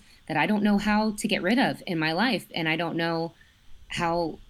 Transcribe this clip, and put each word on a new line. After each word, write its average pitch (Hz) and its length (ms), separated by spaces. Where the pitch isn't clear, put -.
that 160 100
I 151 80
don't 208 180
know 208 140
how 214 340
to - 160
get 156 140
rid 214 180
of 156 280
in 175 120
my 156 140
life. 202 400
And 160 160
I 156 80
don't 165 180
know 165 380
how, 170 500